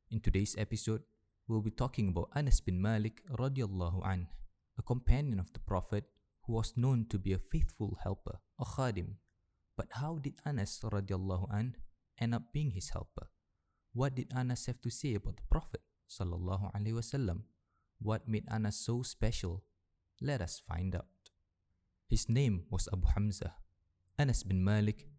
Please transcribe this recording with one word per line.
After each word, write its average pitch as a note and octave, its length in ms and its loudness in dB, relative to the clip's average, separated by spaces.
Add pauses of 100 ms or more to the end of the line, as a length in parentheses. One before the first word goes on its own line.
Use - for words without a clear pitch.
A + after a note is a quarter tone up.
(100)
In A2+ 80 -2
today's G2 400 4
episode, A2 480 -2 (400)
we'll A2 160 0
be A2 80 -2
talking A2+ 400 0
about E2+ 240 0
Anas C#3+ 240 6
bin F2+ 240 0
Malik G#2+ 480 0
radiallahu G2 720 0
anh, F2+ 240 -2 (480)
a - 80 -6
companion B2 560 4
of F#2 160 -4
the - 80 -12
Prophet G#2 400 -2 (480)
who A2+ 80 0
was - 160 -2
known A#2+ 400 2
to - 20 2
be F#2 140 0
a F#2 80 2
faithful - 640 0
helper, - 400 -6 (160)
a C3 80 -4
khadim. G2+ 560 -4 (540)
But - 240 -6
how D#3+ 160 -4
did C#3 320 -6
Anas A2 320 -2
radiallahu G2 720 -2
anh A2+ 240 -2 (400)
end A3+ 160 0
up A#3+ 160 -4
being D3 240 -2
his F2+ 240 -6
helper? - 320 -10 (640)
What C3 240 0
did A#2+ 160 -4
Anas B2 400 -2
have - 80 -12
to - 80 -6
say A#2 320 -2
about - 160 -4
the - 160 -10
Prophet - 320 2 (240)
sallallahu F2+ 640 -4
alaihi G#2+ 240 -2
wasallam? A2+ 480 -2 (560)
What G#2+ 240 0
made A2 240 -2
Anas A2 320 -2
so A#2+ 240 -2
special? - 640 -2 (480)
Let C#3 240 -2
us - 240 -6
find F2+ 320 -4
out. - 320 -12 (800)
His - 160 4
name A2+ 480 4
was - 160 0
Abu F#2 240 2
Hamza, G#2 400 0 (640)
Anas C3 320 2
bin F#2 160 4
Malik G#2+ 540 2